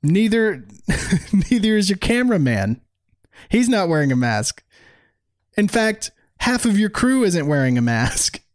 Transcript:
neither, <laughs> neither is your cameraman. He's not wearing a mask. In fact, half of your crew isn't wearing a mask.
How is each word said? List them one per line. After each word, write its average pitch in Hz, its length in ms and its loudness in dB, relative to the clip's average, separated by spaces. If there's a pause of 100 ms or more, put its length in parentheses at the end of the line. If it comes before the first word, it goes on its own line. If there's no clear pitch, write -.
neither, 208 600 0 (380)
<laughs> - 480 -2
neither 220 260 2
is 196 140 0
your 190 80 -2
cameraman. 139 800 0 (680)
He's 233 200 2
not 202 200 2
wearing 151 240 2
a 127 40 0
mask. 117 460 -2 (920)
In 208 120 2
fact, 220 420 -2 (280)
half 240 260 -2
of 208 140 2
your 214 120 0
crew 254 340 0
isn't 170 220 0
wearing 135 320 2
a 120 40 0
mask. 117 580 -2 (140)